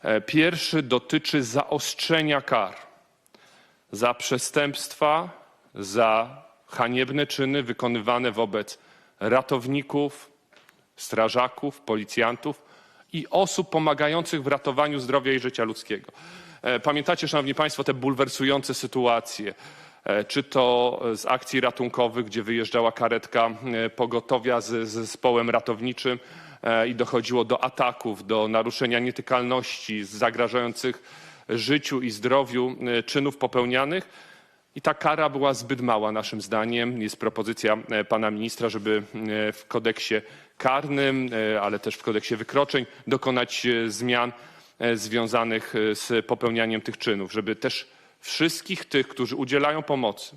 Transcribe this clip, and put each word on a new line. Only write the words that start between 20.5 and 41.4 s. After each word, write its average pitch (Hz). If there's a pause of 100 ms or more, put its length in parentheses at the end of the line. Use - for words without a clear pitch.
z -
akcji 127
ratunkowych, 120
gdzie 107
wyjeżdżała 113
karetka, 117 (360)
e, 110
pogotowia 120
z, 113
z 107
zespołem 117
ratowniczym, 120 (440)
e, 113
i -
dochodziło 120
do 123
ataków, 120
do 110
naruszenia 117
nietykalności, 123
zagrażających 117 (480)
życiu 127
i 123
zdrowiu, 123 (240)
e, 110
czynów 139
popełnianych. 131 (420)
I -
ta 156
kara 156
była 139
zbyt 120
mała, 110
naszym 107
zdaniem. 117
Jest 104
propozycja, 110 (120)
e, 107
pana 107
ministra, 110
żeby, 107 (120)
e, 107
w -
kodeksie 113 (420)
karnym, 135 (260)